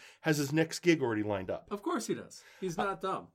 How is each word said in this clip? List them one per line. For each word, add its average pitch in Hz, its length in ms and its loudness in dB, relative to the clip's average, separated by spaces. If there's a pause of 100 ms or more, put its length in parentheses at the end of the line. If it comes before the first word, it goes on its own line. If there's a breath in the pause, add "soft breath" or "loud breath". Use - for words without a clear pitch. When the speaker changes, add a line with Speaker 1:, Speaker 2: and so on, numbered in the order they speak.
(220 loud breath)
Speaker 1:
has 156 160 2
his 143 160 0
next 160 260 2
gig 165 220 6
already 110 220 2
lined 98 260 -2
up. - 220 -6
Speaker 2:
Of 208 120 -6
course 320 240 -2
he 196 80 0
does. - 280 -12 (180)
He's 180 160 -4
Speaker 1:
Uh, - 60 2
Speaker 2:
not 190 180 -2
dumb. 165 340 -4